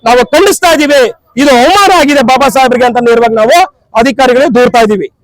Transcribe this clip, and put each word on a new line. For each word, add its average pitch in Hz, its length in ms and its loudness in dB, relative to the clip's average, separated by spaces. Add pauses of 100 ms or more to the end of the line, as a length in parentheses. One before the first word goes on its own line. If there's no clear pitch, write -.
ನಾವು 240 120 2
ಖಂಡಿಸ್ತಾ 339 540 0
ಇದೀವಿ. 285 400 0 (260)
ಇದು 285 120 0
ಅವಮಾನ 359 500 2
ಆಗಿದೆ 285 220 0
ಬಾಬಾ 262 260 0
ಸಾಹೇಬ್ರಿಗೆ 254 380 0
ಅಂತ 240 160 -2
ನೇರವಾಗಿ 233 340 0
ನಾವು 269 300 2 (300)
ಅಧಿಕಾರಿಗಳಿಗೆ 254 600 0
ದೂರ್ತಾ 247 240 2
ಇದೀವಿ. 208 300 -4 (140)